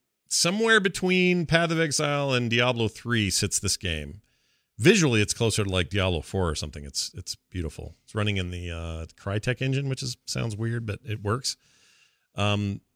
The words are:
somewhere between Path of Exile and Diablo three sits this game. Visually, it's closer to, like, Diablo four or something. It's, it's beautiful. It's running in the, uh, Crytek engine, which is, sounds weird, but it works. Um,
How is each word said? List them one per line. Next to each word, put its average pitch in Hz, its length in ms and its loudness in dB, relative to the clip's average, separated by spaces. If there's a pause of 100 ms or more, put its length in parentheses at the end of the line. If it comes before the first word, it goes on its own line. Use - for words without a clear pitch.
(280)
somewhere 220 500 4
between 180 680 2
Path 165 240 4
of 165 100 0
Exile 143 540 0
and 120 160 2
Diablo 117 380 4
three 113 420 -2
sits - 300 0
this - 180 -2
game. 80 420 -6 (560)
Visually, 135 460 6
it's 101 100 0
closer 110 320 0
to, 95 60 -4
like, 92 180 0
Diablo 92 320 0
four 90 300 -2
or 76 40 -2
something. 73 300 -8
It's, - 300 -6
it's - 200 -10 (160)
beautiful. 78 440 -8 (100)
It's - 100 -18
running 104 220 0
in 90 140 -4
the, 87 200 -10
uh, 82 360 -8 (120)
Crytek 107 440 -4
engine, 135 260 -2
which 131 140 -6
is, 123 240 -8
sounds 120 280 -4
weird, 113 300 -4
but 104 180 -8
it 104 200 -8
works. 107 340 -4 (800)
Um, 104 460 0 (160)